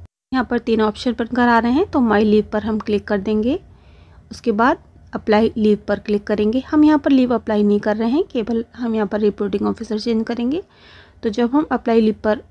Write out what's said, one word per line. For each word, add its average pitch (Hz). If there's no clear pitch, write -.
यहाँ 262
पर 240
तीन 226
ऑप्शन 214
बनकर 240
आ 233
रहे 233
हैं, 330
तो 311
माई 220
लीव 208
पर 214
हम 220
क्लिक 202
कर 208
देंगे। 214
उसके -
बाद 247
अप्लाई 214
लीव 208
पर 202
क्लिक 202
करेंगे। 214
हम 302
यहाँ 302
पर 294
लीव 254
अप्लाई 220
नहीं 208
कर 208
रहे 226
हैं, 311
केवल 226
हम 233
यहाँ 214
पर 214
रिपोर्टिंग 208
ऑफिसर 214
चेंज 220
करेंगे। 240
तो 233
जब 233
हम 294
अप्लाई 233
लीव 214
पर 214